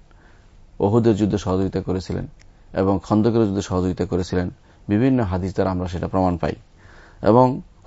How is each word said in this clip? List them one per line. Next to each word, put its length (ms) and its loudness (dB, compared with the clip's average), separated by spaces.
ওহুদের 360 4
যুদ্ধে 220 0
সহযোগিতা 440 -2
করেছিলেন 460 -6
এবং 300 0
খন্দকের 420 2
যুদ্ধে 160 -2
সহযোগিতা 440 -2
করেছিলেন। 440 -2
বিভিন্ন 340 2
হাদিস 300 -4
দ্বারা 180 0
আমরা 160 -4
সেটা 200 -6
প্রমাণ 300 0
পাই। 160 -2
এবং 400 4